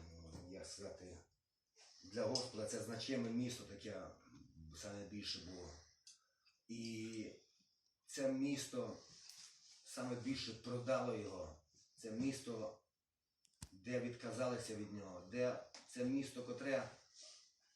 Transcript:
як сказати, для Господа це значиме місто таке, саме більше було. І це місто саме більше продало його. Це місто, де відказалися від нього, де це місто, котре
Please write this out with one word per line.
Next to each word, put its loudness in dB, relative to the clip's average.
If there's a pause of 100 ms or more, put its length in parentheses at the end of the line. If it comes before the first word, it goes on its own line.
(480)
як -8
сказати, -8 (840)
для 2
Господа 2
це 0
значиме 2
місто 2
таке, -6 (680)
саме -6
більше -2
було. -8 (1000)
І -2 (720)
це 4
місто 2 (840)
саме -2
більше 0
продало 4
його. -4 (380)
Це -6
місто, 0 (920)
де 2
відказалися 2
від -2
нього, -6 (100)
де 4 (220)
це 0
місто, 2
котре 2 (840)